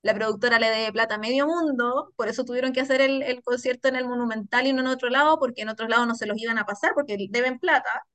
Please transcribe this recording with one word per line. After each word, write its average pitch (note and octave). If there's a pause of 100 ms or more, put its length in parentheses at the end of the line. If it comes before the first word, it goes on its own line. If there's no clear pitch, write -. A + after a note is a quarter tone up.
La G#3+
productora A3
le A3
debe A3
plata A3
a -
medio B3+
mundo, C#4+
por G#3+
eso A#3+
tuvieron B3
que B3+
hacer C4+
el, C4+
el B3
concierto B3
en B3+
el B3+
Monumental A#3+
y C4+
no C4
en C4
otro B3+
lado, D4+
porque A#3+
en A3
otros A3+
lados A#3+
no A#3
se A3+
los G#3
iban A3+
a G#3
pasar, G3+
porque A3 (140)
deben B3
plata. C4+